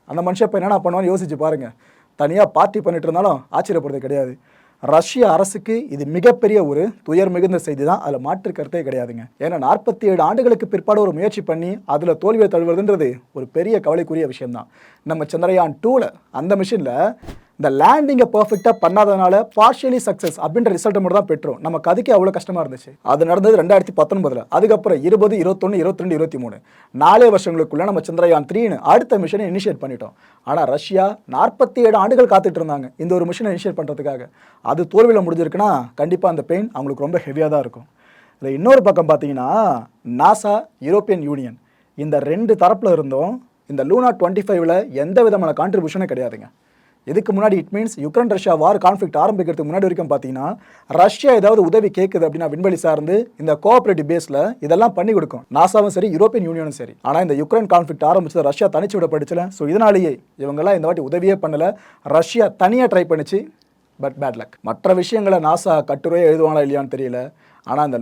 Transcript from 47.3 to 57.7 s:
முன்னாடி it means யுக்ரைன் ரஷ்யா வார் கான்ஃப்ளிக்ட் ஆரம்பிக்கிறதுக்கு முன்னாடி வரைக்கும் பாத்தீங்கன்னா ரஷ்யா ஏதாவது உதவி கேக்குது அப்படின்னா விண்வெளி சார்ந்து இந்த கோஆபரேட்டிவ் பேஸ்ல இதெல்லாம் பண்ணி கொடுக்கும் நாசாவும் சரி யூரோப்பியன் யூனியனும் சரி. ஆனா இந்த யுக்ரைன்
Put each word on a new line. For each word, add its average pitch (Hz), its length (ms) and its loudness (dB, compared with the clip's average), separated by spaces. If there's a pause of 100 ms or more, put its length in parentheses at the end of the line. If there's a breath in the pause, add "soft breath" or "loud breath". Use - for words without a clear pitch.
முன்னாடி 196 280 2
it - 120 -20
means 220 180 -4 (120)
யுக்ரைன் 220 300 0
ரஷ்யா 185 260 0
வார் 180 240 4
கான்ஃப்ளிக்ட் 185 380 0
ஆரம்பிக்கிறதுக்கு 170 460 -2
முன்னாடி 190 180 -2
வரைக்கும் 175 260 -4
பாத்தீங்கன்னா 131 340 -6 (540 soft breath)
ரஷ்யா 214 400 4
ஏதாவது 214 280 6
உதவி 214 200 2 (100)
கேக்குது 190 280 0
அப்படின்னா 156 260 -4
விண்வெளி 180 320 -2
சார்ந்து 156 320 0 (260)
இந்த 156 100 0 (120)
கோஆபரேட்டிவ் 202 480 2
பேஸ்ல 151 260 -4 (280)
இதெல்லாம் 180 300 2
பண்ணி 202 200 0
கொடுக்கும் 143 280 -4 (120)
நாசாவும் 190 400 2
சரி 202 180 0
யூரோப்பியன் 208 340 2
யூனியனும் 160 300 -8
சரி. - 160 -14 (140)
ஆனா 151 160 0
இந்த 151 180 0
யுக்ரைன் 214 320 0